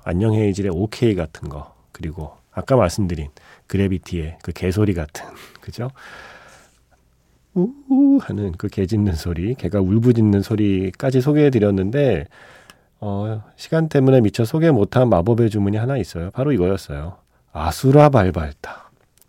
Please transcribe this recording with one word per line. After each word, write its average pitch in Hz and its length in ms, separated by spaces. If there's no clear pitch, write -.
안녕 101 320
헤이즐의 101 380
오케이 107 420
같은 80 340
거, 73 240
그리고 80 420
아까 - 240
말씀드린 87 540
그래비티의 87 760
그 - 80
개소리 92 420
같은, 80 320
<laughs> - 160
그죠? - 280
우우 269 680
하는 101 300
그 87 160
개 95 180
짖는 104 300
소리, 87 400
개가 98 260
울부짖는 107 600
소리까지 104 800
소개해드렸는데, 117 1040
어, 107 440
시간 160 340
때문에 131 320
미처 113 240
소개 160 240
못한 123 400
마법의 110 400
주문이 101 280
하나 127 200
있어요. 87 340
바로 139 200
이거였어요. 90 640
아수라 135 560
발발타. 90 840